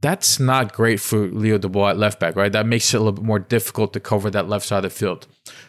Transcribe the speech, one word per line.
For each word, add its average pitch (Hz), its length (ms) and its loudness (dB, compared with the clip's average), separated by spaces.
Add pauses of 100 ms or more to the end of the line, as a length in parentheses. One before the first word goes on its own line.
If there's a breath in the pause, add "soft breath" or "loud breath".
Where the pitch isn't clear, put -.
that's 175 360 0
not 127 360 0
great 113 260 2
for 104 280 0
Leo 107 280 2
Dubois 101 360 2
at 87 40 0
left 104 240 0
back, 82 160 0
right? 101 160 2
That 107 140 0
makes 117 260 0
it 117 60 2
a - 20 2
little 107 120 2
bit 98 120 -8
more 107 140 0
difficult 110 560 -2
to 104 60 -6
cover 104 280 -2
that 98 220 -2
left 104 160 -2
side 104 100 -2
of 95 60 0
the 95 80 -4
field. 95 360 -6 (420 loud breath)